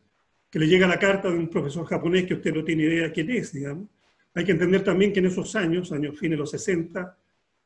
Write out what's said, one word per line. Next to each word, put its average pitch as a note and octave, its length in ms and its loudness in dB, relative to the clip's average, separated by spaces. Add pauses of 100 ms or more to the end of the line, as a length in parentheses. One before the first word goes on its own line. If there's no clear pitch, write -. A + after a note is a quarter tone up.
(500)
que - 80 -4
le D#3 100 2
llega F#3 180 6
la F3 120 4
carta G3 320 2
de E3+ 80 0
un E3 100 -2
profesor D#3+ 360 -4
japonés F3 420 0
que F3+ 80 -2
usted D#3 200 -4
no D#3 80 -2
tiene D#3 220 0
idea E3 280 0
quién D#3+ 180 -4
es, A3+ 220 -4
digamos. C#3+ 360 -10 (460)
Hay F3 100 -2
que F#3+ 80 2
entender F3+ 320 2
también G3 280 4
que G3+ 80 2
en F#3 60 4
esos F3 300 -2
años, F3 340 -2
años D3 280 -4
fines D#3+ 180 -2
de D3 40 -2
los C#3+ 100 -4
sesenta, F3+ 680 -4 (480)